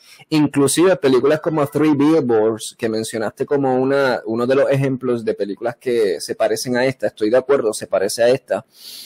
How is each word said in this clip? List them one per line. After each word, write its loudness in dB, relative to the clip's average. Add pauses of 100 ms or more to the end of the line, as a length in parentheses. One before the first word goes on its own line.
(280)
Inclusive 2
películas 2
como -2
Three 0
Billboards, 2
que -4
mencionaste -4
como 0
una, 0
uno -2
de 2
los 4
ejemplos -2
de 0
películas -6
que 0
se -8
parecen -2
a 2
esta, -2
estoy -2
de 2
acuerdo, 0
se -10
parece -2
a 4
esta, -2 (400)